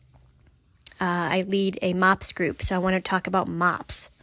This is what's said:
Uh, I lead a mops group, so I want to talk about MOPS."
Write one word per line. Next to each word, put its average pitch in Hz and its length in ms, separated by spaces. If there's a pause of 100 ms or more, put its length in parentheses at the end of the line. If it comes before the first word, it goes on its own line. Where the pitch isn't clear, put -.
(1000)
Uh, 175 320
I 185 160
lead 190 320
a 185 140
mops 185 380
group, - 300
so - 120
I 185 40
want 185 160
to 185 60
talk 185 260
about 185 220
MOPS." - 640 (120)